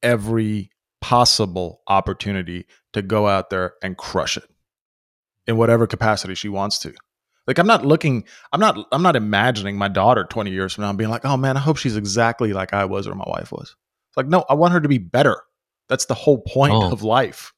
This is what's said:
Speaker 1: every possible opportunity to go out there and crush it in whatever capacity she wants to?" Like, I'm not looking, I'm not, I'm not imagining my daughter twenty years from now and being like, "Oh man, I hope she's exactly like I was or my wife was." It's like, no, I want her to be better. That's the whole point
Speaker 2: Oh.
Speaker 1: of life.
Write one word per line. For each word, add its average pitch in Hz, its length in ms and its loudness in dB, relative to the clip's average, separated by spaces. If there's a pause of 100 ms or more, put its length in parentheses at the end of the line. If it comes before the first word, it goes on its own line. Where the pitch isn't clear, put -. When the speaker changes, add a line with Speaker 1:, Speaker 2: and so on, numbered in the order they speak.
Speaker 1:
every 110 680 0 (300)
possible 98 880 0
opportunity 95 760 -2 (260)
to 107 100 -4
go 104 260 0
out 95 220 0
there 92 320 -4
and 92 140 -8
crush - 400 -4
it - 80 -14 (1000)
in 113 100 0
whatever 113 300 4
capacity 101 480 -2
she 104 140 -10
wants 101 320 -4
to?" 67 120 -12 (540)
Like, 131 120 -2
I'm 170 80 4
not 214 200 4
looking, 143 380 2 (280)
I'm 147 80 -2
not, 202 320 0
I'm 143 100 0
not 180 140 4
imagining 104 600 0
my 101 100 0
daughter 98 360 4
twenty 101 260 -8
years 95 240 -4
from 104 80 -10
now 101 80 -4
and 101 80 -4
being 110 120 -2
like, 113 140 -6
"Oh 135 120 0
man, 131 200 0
I 139 40 -2
hope 147 160 0
she's 120 200 -2
exactly 107 560 0
like 95 200 -4
I 101 140 0
was 98 200 -4
or 98 80 -8
my 95 140 -10
wife 50 240 -8
was." - 240 -14 (320)
It's - 80 -10
like, 135 100 -2
no, 165 220 2
I 135 60 4
want 170 180 4
her 175 80 4
to 147 80 0
be 139 100 4
better. 113 440 0 (460)
That's - 180 -2
the 123 80 -2
whole 139 240 2
point 139 360 2
Speaker 2:
Oh. 101 180 4
Speaker 1:
of 98 100 -6
life. 110 560 -2